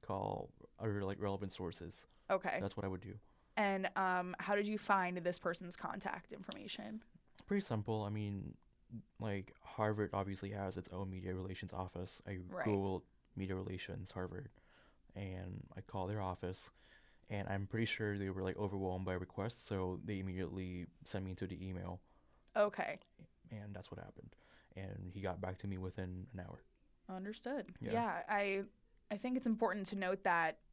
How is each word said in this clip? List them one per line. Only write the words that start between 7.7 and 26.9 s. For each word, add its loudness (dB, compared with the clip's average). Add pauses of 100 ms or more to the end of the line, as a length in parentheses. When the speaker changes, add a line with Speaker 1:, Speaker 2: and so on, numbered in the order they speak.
Speaker 1:
I 0
mean, -2 (640)
like, 0
Harvard 2
obviously 0
has -2
its -4
own -4
media -2
relations -4
office. -4
I -2 (120)
Speaker 2:
Right. 0
Speaker 1:
Googled 4 (320)
media 0
relations, -4
Harvard, -4 (680)
and -6 (100)
I -8
called -2
their 0
office, -2 (600)
and 0
I'm 0
pretty 2
sure 0
they 0
were, 0
like, 0
overwhelmed 0
by 2
requests, -4
so 2
they 0
immediately -2 (180)
sent -2
me -4
into -2
the -4
email. -4 (560)
Speaker 2:
Okay. 2 (520)
Speaker 1:
And -6
that's -8
what -8
happened. -14 (420)
And -6
he -6
got 0
back -2
to -4
me 0
within -4
an -6
hour. -10 (460)